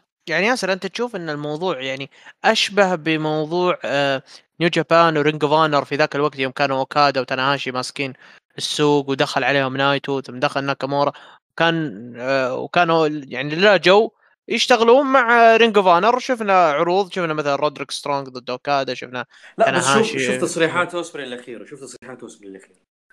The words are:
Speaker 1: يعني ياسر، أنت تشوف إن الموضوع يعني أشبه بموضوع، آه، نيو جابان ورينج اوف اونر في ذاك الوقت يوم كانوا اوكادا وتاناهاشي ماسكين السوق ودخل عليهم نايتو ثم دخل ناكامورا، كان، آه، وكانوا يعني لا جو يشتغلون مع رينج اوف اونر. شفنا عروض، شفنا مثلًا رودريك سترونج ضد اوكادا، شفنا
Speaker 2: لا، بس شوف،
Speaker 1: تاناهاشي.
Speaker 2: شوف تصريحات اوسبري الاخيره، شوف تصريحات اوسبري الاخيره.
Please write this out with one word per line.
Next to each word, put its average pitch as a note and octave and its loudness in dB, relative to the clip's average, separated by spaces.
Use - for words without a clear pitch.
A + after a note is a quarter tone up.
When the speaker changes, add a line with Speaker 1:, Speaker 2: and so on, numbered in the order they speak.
Speaker 1:
يعني E3+ -2
ياسر، A3 -2
أنت G3 -6
تشوف A#3 -8
إن E3+ -8
الموضوع D3+ -6
يعني C3+ -8
أشبه G3 2
بموضوع، D#3 -2
آه، C3+ -2
نيو E3+ 2
جابان E3 2
ورينج D3+ 0
اوف C#3+ 2
اونر D3+ 2
في C#3 -6
ذاك D3 0
الوقت C#3+ -2
يوم C3 -2
كانوا C#3 -2
اوكادا C3+ 2
وتاناهاشي C3+ -2
ماسكين B2+ -6
السوق D3 0
ودخل C#3 -2
عليهم C3+ 0
نايتو C#3 -2
ثم B2+ -12
دخل C#3 -2
ناكامورا، C#3 -2
كان، D3 -4
آه، C3 -2
وكانوا D#3+ 0
يعني D3 -8
لا G3 4
جو F#3 4
يشتغلون A#3 4
مع A#3 6
رينج A3 4
اوف G3 4
اونر. G3 4
شفنا A3+ -2
عروض، F3 2
شفنا E3 -4
مثلًا D3 -2
رودريك C#3 -4
سترونج C#3 -6
ضد B2+ -14
اوكادا، C3+ -4
شفنا B2 -12
Speaker 2:
لا، C3 4
بس B2+ 0
شوف، - -2
Speaker 1:
تاناهاشي. C#3 2
Speaker 2:
شوف B2+ -2
تصريحات E3 -2
اوسبري D#3+ -10
الاخيره، A#2+ -14
شوف C3 -20
تصريحات B2 -18
اوسبري G2+ -20
الاخيره. F#2+ -20